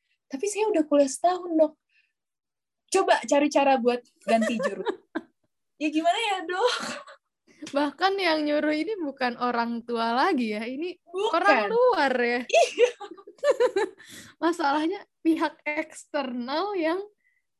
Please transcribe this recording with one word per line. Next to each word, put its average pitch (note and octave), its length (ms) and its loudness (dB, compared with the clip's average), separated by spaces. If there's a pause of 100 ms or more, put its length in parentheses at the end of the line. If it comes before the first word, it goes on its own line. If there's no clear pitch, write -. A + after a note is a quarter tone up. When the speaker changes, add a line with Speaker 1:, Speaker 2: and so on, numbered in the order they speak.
(260)
Speaker 1:
"Tapi C4+ 180 -8
saya G4+ 220 -2
udah E4 180 2
kuliah C#4+ 220 4
setahun, F4 480 -2
Dok." D#4 180 4 (1160)
"Coba F4+ 320 2
cari C#4+ 260 2
cara C#4 280 4
buat A#3+ 240 0 (220)
ganti - 360 0
jurusan." B4+ 260 -4
<laughs> - 480 -10 (460)
"Ya D4+ 100 -2
gimana D#4+ 300 0
ya, G#4+ 240 -2
Dok?" F#4 320 0 (960)
Speaker 2:
Bahkan D4 460 0
yang D#4+ 260 0
nyuruh D4+ 320 0
ini E4 240 -4
bukan C4 400 -4
orang A#3 440 -2
tua A#3 300 -4
lagi B3+ 380 0
ya, G#3 160 -6
ini D#4 340 -8
Speaker 1:
Bukan. F#4 360 -4
Speaker 2:
orang G4 320 4
luar G4+ 500 2
ya. A#3+ 240 0
Speaker 1:
Iya. B4 480 4 (480)
Speaker 2:
<laughs> - 1040 -2
Masalahnya E4 580 0 (200)
pihak D#4 420 0
eksternal D4+ 1120 -6
yang E4 240 0 (600)